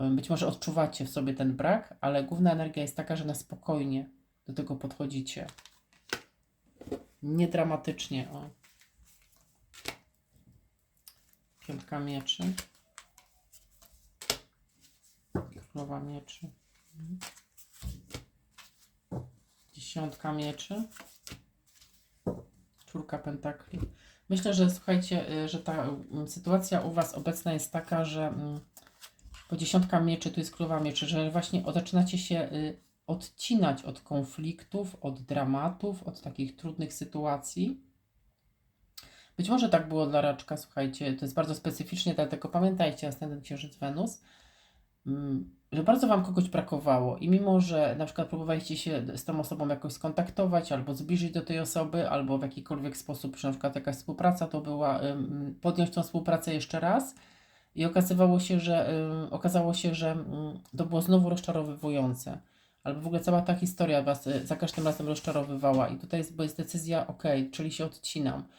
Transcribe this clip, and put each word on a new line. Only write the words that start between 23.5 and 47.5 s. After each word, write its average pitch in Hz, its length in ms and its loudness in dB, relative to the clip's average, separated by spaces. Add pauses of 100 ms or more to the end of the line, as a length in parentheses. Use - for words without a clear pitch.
Myślę, 190 240 2
że 180 160 8
słuchajcie, 180 600 0
y, 156 180 -2
że 170 100 -4
ta, 160 240 -2
mm, 143 440 -6
sytuacja 185 540 2
u 165 100 -2
was 165 220 2
obecna 165 400 -2
jest - 180 -4
taka, 165 340 -2
że, 156 220 -2
mm, 147 320 -4 (880)
bo 165 80 -2
dziesiątka 180 420 4
mieczy, 165 320 2
tu - 80 -2
jest - 160 -4
królowa 160 240 0
mieczy, 147 280 0
że 156 240 0
właśnie 175 340 0
o-, - 60 -2
zaczynacie 180 460 4
się, 170 340 0
y, 151 280 -4 (280)
odcinać 175 760 2
od 127 160 -10
konfliktów, 170 1000 -4
od 131 200 -6
dramatów, 143 840 -2
od - 180 -10
takich 135 340 -6
trudnych 160 380 -6
sytuacji. 156 880 -2 (1600)
Być 180 120 -2
może 240 200 4
tak 160 180 4
było 156 200 2
dla 143 140 4
raczka, 147 360 -2
słuchajcie, 135 560 -4
to 135 120 -4
jest 131 100 -6
bardzo 156 200 2
specyficznie, - 580 -2
dlatego - 360 -2
pamiętajcie, 175 580 2
ascendent 143 360 -6
księżyc 139 340 -10
Wenus, 156 440 -4 (840)
mm, 139 480 -2 (180)
że 156 100 0
bardzo 240 240 6
wam 196 160 6
kogoś 180 260 2
brakowało 135 680 2
i 165 120 0
mimo, 190 320 6